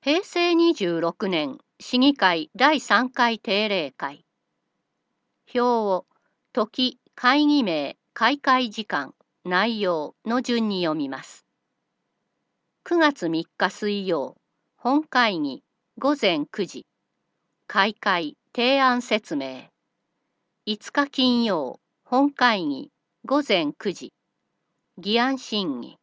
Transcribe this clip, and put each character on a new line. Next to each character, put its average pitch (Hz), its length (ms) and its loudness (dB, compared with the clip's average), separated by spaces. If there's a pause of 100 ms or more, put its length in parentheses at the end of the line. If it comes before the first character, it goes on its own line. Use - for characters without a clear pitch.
平 320 240 0
成 349 300 0
二 339 180 4
十 175 260 -2
六 170 300 -2
年、 151 300 -2 (220)
市 - 200 -2
議 277 140 4
会 175 420 0
第 277 240 4
三 233 280 2
回 233 300 -2
定 208 300 -2
例 170 240 -4
会。 143 320 -12 (1200)
表 247 140 -2
を、 220 460 2 (460)
時、 247 460 -2 (160)
会 285 320 4
議 294 160 4
名、 151 340 -2 (180)
開 262 260 0
会 254 300 2
時 208 140 -8
間、 143 300 -6 (300)
内 208 360 -2
容 170 440 -2
の 233 180 -2
順 226 260 0
に 190 140 -2
読 160 160 0
み 139 100 -4
ま 135 140 -10
す。 - 240 -20 (1400)
九 339 140 -2
月 302 320 2
三 165 180 -2 (100)
日 190 140 0
水 202 380 -4
曜、 139 280 -4 (400)
本 285 280 0
会 220 340 0
議、 139 240 -6 (360)
午 285 220 0
前 170 260 0
九 185 200 -6
時。 - 180 -14 (840)
開 214 260 0
会、 175 420 -2 (160)
提 262 280 2
案 247 200 4
説 214 360 -2
明。 131 320 -8 (1000)
五 - 240 -6
日 285 180 0
金 247 360 2
曜、 160 360 -4 (220)
本 277 300 2
会 226 320 0
議、 143 260 -6 (340)
午 277 220 0
前 170 260 0
九 - 200 -6
時。 - 200 -14 (840)
議 208 240 -2
案 262 180 0
審 175 420 -4
議。 - 220 -16